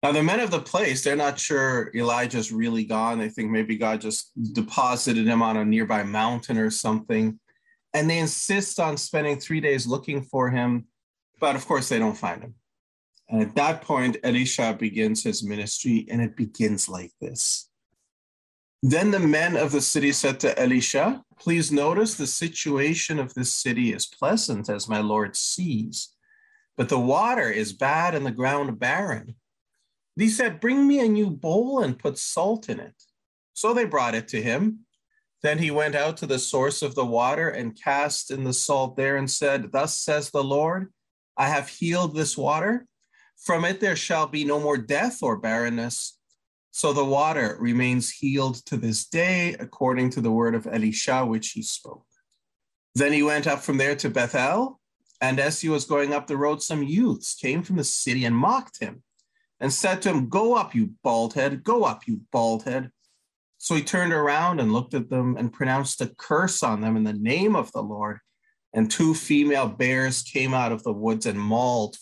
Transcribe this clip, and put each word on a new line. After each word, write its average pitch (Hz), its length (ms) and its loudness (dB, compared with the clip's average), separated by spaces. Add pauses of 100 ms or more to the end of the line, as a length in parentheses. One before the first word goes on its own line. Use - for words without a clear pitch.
Now, 143 100 2
the 151 100 2
men 190 180 2
of 220 100 -2
the 160 100 0
place, 139 440 -2
they're 143 120 2
not 147 220 0
sure 131 560 0
Elijah's 120 580 0
really 113 320 0
gone. 113 340 0
They 110 100 -2
think 107 220 -4
maybe 110 260 0
God 110 240 0
just - 320 -8 (220)
deposited 120 720 0
him 113 160 4
on 110 160 2
a 107 60 0
nearby 107 400 2
mountain 113 520 -2
or 110 140 2
something. 110 680 0 (540)
And 151 160 2
they 165 100 2
insist 190 600 -2
on 156 160 0
spending 147 420 -2
three 156 220 -4
days 135 260 2
looking 139 360 -4
for 131 280 0
him. 123 380 0 (500)
But 139 180 2
of 131 100 -8
course, 135 240 0
they 117 80 2
don't 110 180 0
find 87 260 -6
him. 117 120 -18 (760)
And 110 120 2
at 107 140 -2
that 156 260 0
point, 127 400 0
Elisha 123 500 0
begins 110 500 0
his 110 200 -4
ministry, 104 680 -2
and 117 120 0
it 110 120 -4
begins 107 540 -2
like 90 320 -10
this. - 480 -4 (1120)
Then 160 280 4
the 196 80 4
men 165 360 4
of 139 180 2
the 143 100 2
city 143 300 2
said 135 280 0
to - 180 2
Elisha, 127 640 2 (140)
"Please 170 340 0
notice 170 440 2
the 143 120 -4
situation 156 920 -2
of 127 160 -4
this 127 180 -2
city 120 400 0
is - 140 -4
pleasant, 131 640 -2
as 104 180 -4
my 107 120 0
lord 107 360 0
sees, - 800 -4 (600)
but 123 140 -2
the 135 100 2
water 156 520 2
is 104 240 -4
bad 160 400 0
and 139 100 -2
the 131 60 -2
ground 131 480 -2
barren." 135 580 -4 (800)
He 220 140 4
said, 214 300 -2
"Bring 277 280 4
me 285 120 6
a 233 80 4
new 208 200 4
bowl 208 540 2
and 127 160 -2
put 139 180 -4
salt 208 540 -2
in 110 100 -6
it." - 220 -20 (500)
So 226 220 0
they 240 100 2
brought 131 300 0
it 113 140 -4
to 110 120 -4
him. 156 460 0 (560)
Then 151 160 2
he 160 120 0
went 147 260 0
out 156 220 0
to - 80 -8
the 131 120 0
source 139 420 0
of 139 140 -4
the 131 100 0
water 123 460 2
and 117 280 -8
cast - 520 -2
in 135 140 -6
the 127 100 -2
salt 131 420 0
there 135 200 2
and 135 140 -2
said, 139 420 0
"Thus 143 260 -2
says 147 320 -2
the 139 140 0
Lord, 160 500 -2 (420)
I 135 120 2
have 143 200 0
healed 170 460 -2
this 151 240 -2
water. 165 480 0 (500)
From 170 280 0
it 190 140 -2
there 196 180 0
shall 160 300 0
be 151 180 -4
no 147 160 0
more 147 180 0
death 151 440 -2
or 120 140 0
barrenness." 117 800 -4 (600)
So 147 140 0
the 139 120 2
water 139 540 2
remains 123 500 2
healed 135 580 -2
to 139 100 -4
this 113 280 -2
day, 175 540 0
according 127 520 0
to 127 100 -4
the 113 100 2
word 113 240 2
of 113 100 -4
Elisha, 113 600 0
which 113 220 -2
he - 120 -10
spoke. - 460 -10 (880)
Then 143 180 2
he 147 120 4
went 151 240 2
up 139 140 0
from 139 160 0
there 139 180 2
to 143 120 -4
Bethel, 135 720 0 (420)
and 131 200 0
as 151 200 0
he 165 80 -2
was 151 180 0
going 143 260 2
up 143 160 -2
the 147 80 -2
road, 147 260 0
some 151 220 -2
youths 170 500 0
came 147 300 -2
from 185 140 -2
the 147 40 0
city 127 420 -2
and 117 120 2
mocked 226 420 0
him, - 240 -10 (560)
and 135 140 0
said 190 300 0
to 196 80 2
him, 135 180 0
"Go 220 260 2
up, 214 180 0
you 110 300 0
bald 117 320 0
head, 139 300 -2
go 233 180 4
up, 123 240 -2
you 107 140 -2 (100)
bald 113 320 0
head." 127 300 -4 (640)
So - 180 -2
he 147 80 2
turned 175 300 0
around 156 480 2
and 110 120 4
looked 127 220 -2
at 123 160 -2
them 123 260 2
and 113 160 -2
pronounced 135 480 -2
a 120 160 -4
curse 180 460 0
on 110 180 0
them 110 160 0
in 110 60 2
the 107 100 0
name 147 440 2
of 120 160 -2
the 110 100 -6
Lord. 104 380 -6 (520)
And 110 160 2
two 160 260 4
female 143 520 4
bears 127 560 0
came 131 320 -2
out 123 160 2
of 110 140 -4
the 117 80 -2
woods 110 340 0
and 101 140 -2
mauled 113 600 0